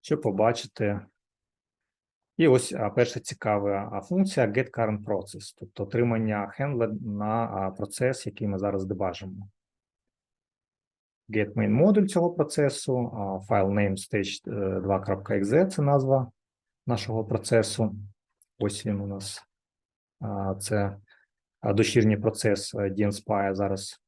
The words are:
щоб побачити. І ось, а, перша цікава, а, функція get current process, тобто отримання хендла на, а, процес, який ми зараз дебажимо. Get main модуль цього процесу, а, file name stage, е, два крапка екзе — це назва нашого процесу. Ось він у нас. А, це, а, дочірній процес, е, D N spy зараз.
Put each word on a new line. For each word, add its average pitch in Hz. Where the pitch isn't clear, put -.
щоб 151
побачити. 107
І 165
ось, 127
а, 107
перша 117
цікава, 101
а, 101
функція 180
get 123
current 107
process, 98
тобто -
отримання 110
хендла 131
на, 107
а, 98
процес, 127
який 107
ми 98
зараз 98
дебажимо. 95
Get 104
main 107
модуль 190
цього 175
процесу, 139
а, 107
file 98
name 101
stage, -
е, 95
два 95
крапка 101
екзе — 120
це 185
назва 131
нашого 113
процесу. 110
Ось 104
він 101
у 101
нас. 98
А, 98
це, 101
а, 104
дочірній 107
процес, 104
е, -
D 98
N 104
spy 98
зараз. 95